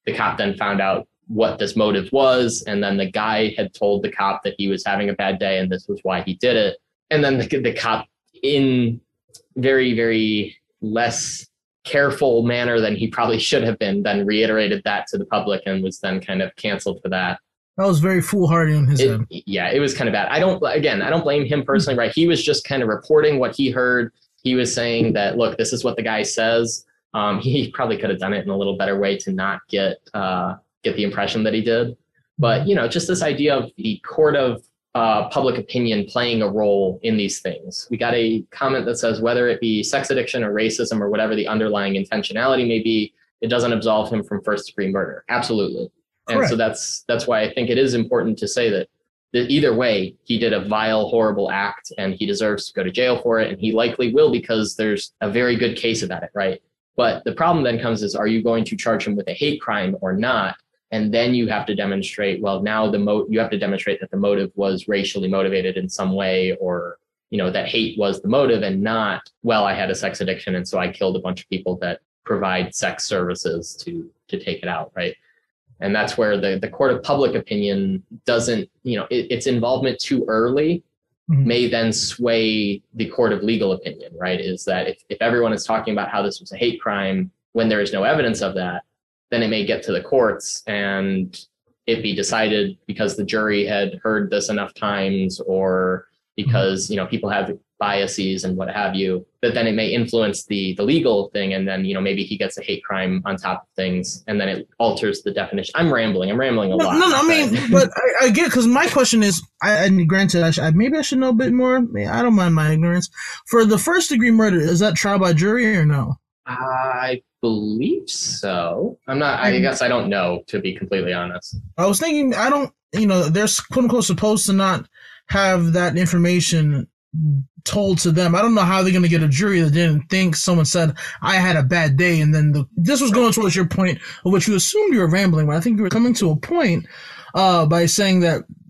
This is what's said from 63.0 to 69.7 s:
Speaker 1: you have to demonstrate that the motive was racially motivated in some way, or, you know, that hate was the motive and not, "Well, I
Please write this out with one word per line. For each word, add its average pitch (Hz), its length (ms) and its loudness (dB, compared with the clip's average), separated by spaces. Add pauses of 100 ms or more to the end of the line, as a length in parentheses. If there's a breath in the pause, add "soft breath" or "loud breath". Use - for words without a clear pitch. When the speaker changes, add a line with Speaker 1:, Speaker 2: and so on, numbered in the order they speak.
Speaker 1:
you 110 120 0
have 113 100 0
to 107 80 -4
demonstrate 98 440 -2
that 95 100 -12
the 95 60 -4
motive 101 360 0
was 95 340 -2
racially 98 420 -2
motivated 95 480 0
in 92 120 -6
some 95 240 -4
way, 95 460 0
or, 87 380 -4 (340)
you 107 80 -4
know, 92 100 0
that 95 200 -4
hate 110 280 -2
was 98 240 -2
the 98 60 -6
motive 120 340 2
and 95 220 -2
not, 110 380 -2 (200)
"Well, 110 240 2
I 98 80 0